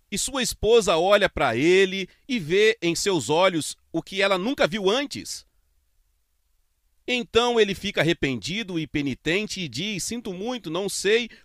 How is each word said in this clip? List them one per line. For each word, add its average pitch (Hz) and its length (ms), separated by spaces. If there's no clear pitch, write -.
E 196 80
sua 262 240
esposa 208 540
olha 190 320
pra 127 280
ele 185 520
e 240 140
vê 196 420
em 170 140
seus 156 340
olhos 165 460
o 160 100
que 190 180
ela 196 160
nunca 240 300
viu 190 240
antes. 254 560
Então 240 540
ele 196 160
fica 202 240
arrependido 165 760
e 156 120
penitente 156 720
e 170 80
diz: 180 340
"Sinto 226 300
muito, 214 360
não 180 200
sei 220 400